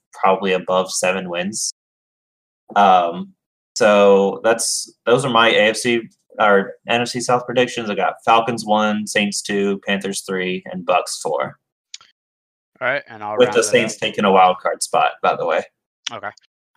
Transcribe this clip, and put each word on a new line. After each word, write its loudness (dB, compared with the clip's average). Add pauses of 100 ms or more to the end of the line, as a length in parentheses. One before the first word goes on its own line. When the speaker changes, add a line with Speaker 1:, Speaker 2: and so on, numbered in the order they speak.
(140)
Speaker 1:
probably 0
above -2
seven -4
wins. -6 (1040)
Um, 2 (420)
so 4
that's, -2 (120)
those 2
are -2
my 6
A 4
F -2
C -2 (320)
or 2 (140)
N 0
F -4
C -6
South -2
predictions. -2
I -4
got -4
Falcons 0
one, 0
Saints -2
two, -2
Panthers -4
three, -6
and -12
Bucks -2
four. -6 (1200)
Speaker 2:
All -4
right, -4
and -16
I'll -6
Speaker 1:
With 6
Speaker 2:
round -2
Speaker 1:
the 4
Speaker 2:
it 0
Speaker 1:
Saints 2
Speaker 2:
up. -16
Speaker 1:
taking -4
a 6
wild 6
card -4
spot, 0
by 0
the -6
way. 0 (480)
Speaker 2:
Okay. -10 (480)